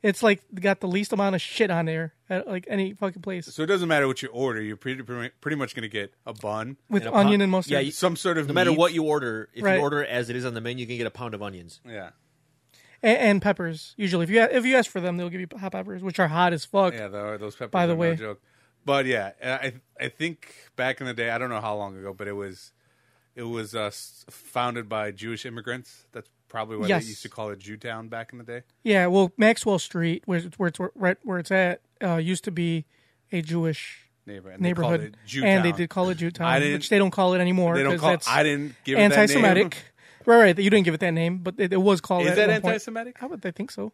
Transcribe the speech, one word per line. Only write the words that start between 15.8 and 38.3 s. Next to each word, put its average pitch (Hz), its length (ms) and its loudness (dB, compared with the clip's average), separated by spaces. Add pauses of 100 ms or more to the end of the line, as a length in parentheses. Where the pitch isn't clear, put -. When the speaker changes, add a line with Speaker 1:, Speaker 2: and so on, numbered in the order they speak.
Speaker 1:
which 190 160 -6
are 175 100 4
hot 170 240 2
as 156 120 -4
fuck. 190 300 0
Speaker 2:
Yeah, 104 140 -8
tho-, 104 300 -8
those 104 180 -10
peppers 120 160 -12
Speaker 1:
By 175 140 2
the 170 60 0
Speaker 2:
are 165 40 0
Speaker 1:
way. 165 140 0
Speaker 2:
no 160 60 -2
joke. 107 260 -12 (420)
But 139 220 2
yeah, 107 260 0 (120)
I, 127 300 -4 (260)
I 131 80 -6
think - 460 -8 (220)
back 131 240 -4
in 131 60 -8
the 123 80 -8
day, 117 160 -4
I 117 80 -4
don't 123 120 -6
know 110 100 -4
how 107 160 -6
long 98 220 -10
ago, 95 160 -12
but 101 140 -12
it 101 40 -8
was, 98 400 -12 (640)
it 123 80 -14
was, 117 320 -8
uh, 107 120 -4
s-, - 440 -14
founded 120 580 -6
by 107 220 -4
Jewish 110 340 -10
immigrants. 120 680 -12
That's - 180 -16 (180)
probably 110 280 -8
why 107 100 -4
Speaker 1:
Yes. 180 160 2
Speaker 2:
they 110 60 -12
used 107 140 -16
to 120 60 -14
call 107 220 -8
it 101 80 -12
Jewtown 113 500 -14
back 117 240 -12
in 123 60 -20
the 117 60 -20
day. 120 180 -12 (220)
Speaker 1:
Yeah, 190 240 4
well, 185 280 4
Maxwell 214 440 4
Street, 165 460 -4
where, 175 140 0 (160)
where 180 120 -2
it's 160 100 -6 (160)
right 190 300 0
where 190 160 -4
it's - 100 -10
at, 185 300 2 (220)
uh, 170 140 0
used 170 280 -2
to 196 80 -6
be 165 340 -2 (460)
a 175 100 -2
Jewish 160 680 -4 (160)
Speaker 2:
Neighbor, 95 260 -16
and 175 140 -4
they 175 80 2
called 170 200 0
Speaker 1:
neighborhood, 110 320 -4
Speaker 2:
it - 40 -20
Jewtown. 135 160 -4
Speaker 1:
and 190 200 6
they 170 80 2
did 170 180 -4
call 185 200 -2
it 165 80 -4
Jewtown, 170 280 -4
Speaker 2:
I 131 140 4
didn't 147 140 2
Speaker 1:
which 147 140 -6
they 208 100 4
don't 190 120 4
call 185 240 2
it 180 60 2
anymore 180 360 2
Speaker 2:
They 139 60 2
don't 139 120 2
Speaker 1:
'cause 165 60 -2
Speaker 2:
call, 151 100 4
Speaker 1:
that's 147 180 0
Speaker 2:
I 139 160 4